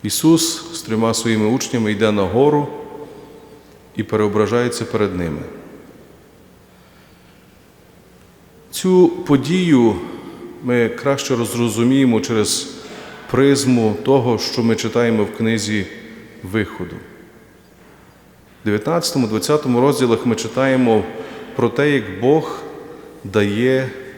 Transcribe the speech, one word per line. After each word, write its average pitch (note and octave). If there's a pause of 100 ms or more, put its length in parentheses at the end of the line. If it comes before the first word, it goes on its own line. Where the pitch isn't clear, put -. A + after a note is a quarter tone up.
Ісус -
з -
трьома A2
своїми G#2+
учнями A2+
йде G#2+
на G2+
гору C#3 (1300)
і A2
переображається G#2+
перед G2+
ними. D#2+ (3250)
Цю F#3
подію C#3+ (680)
ми A#2+
краще C3+
розрозуміємо A#2+
через - (540)
призму B2
того, B2
що -
ми A2+
читаємо A2+
в -
книзі G#2+ (560)
Виходу. F#2 (1700)
В -
дев'ятнадцятому, C3
двадцятому B2
розділах B2+
ми A#2
читаємо A#2+ (520)
про A#2
те, D3
як B2+ (160)
Бог D3 (640)
дає A2 (280)